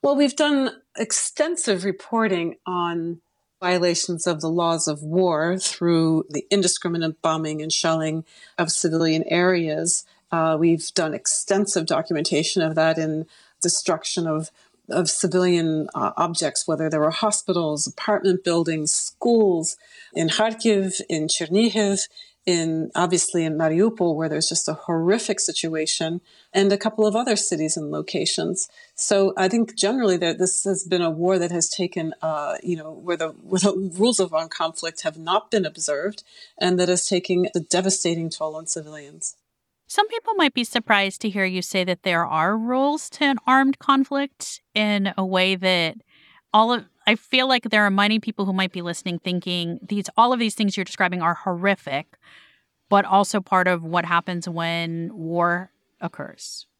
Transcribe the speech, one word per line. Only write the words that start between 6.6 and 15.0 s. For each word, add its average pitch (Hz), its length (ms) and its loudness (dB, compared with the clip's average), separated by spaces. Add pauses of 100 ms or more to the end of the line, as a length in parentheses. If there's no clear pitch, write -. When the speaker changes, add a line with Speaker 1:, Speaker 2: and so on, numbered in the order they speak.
Speaker 1:
bombing 156 400 0
and 160 100 -4
shelling 160 500 0 (360)
of 160 120 0
civilian 160 540 2
areas. 170 800 0 (260)
Uh, 160 280 2
we've 165 340 2
done 156 220 -2
extensive 190 720 0
documentation 160 720 0
of 160 140 0
that 160 240 2
in 156 260 -2 (380)
destruction 170 640 -2
of, 156 240 -4 (380)
of 170 200 0